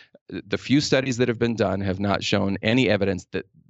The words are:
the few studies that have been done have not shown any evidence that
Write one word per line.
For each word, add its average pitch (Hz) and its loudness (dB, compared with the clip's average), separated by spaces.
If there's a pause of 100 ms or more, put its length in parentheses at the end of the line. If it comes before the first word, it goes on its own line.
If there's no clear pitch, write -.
(280)
the 98 -6
few 143 2
studies 135 0
that 120 0
have 113 -4
been 117 0
done 98 0
have 95 -2
not 101 0
shown 98 0
any 117 4
evidence 98 0
that - -6 (240)